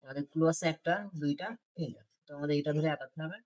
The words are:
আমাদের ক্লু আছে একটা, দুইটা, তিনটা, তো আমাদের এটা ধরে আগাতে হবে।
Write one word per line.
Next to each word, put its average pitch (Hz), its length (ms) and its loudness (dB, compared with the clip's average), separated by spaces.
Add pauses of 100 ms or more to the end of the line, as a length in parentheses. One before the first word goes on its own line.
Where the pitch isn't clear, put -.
আমাদের 139 240 -4
ক্লু 160 240 2
আছে 160 120 -2 (100)
একটা, 165 200 2 (260)
দুইটা, 147 280 0 (240)
তিনটা, - 300 -6 (220)
তো - 100 -20
আমাদের 147 240 0
এটা 147 180 0
ধরে 156 140 2
আগাতে - 320 -6
হবে। 170 240 -6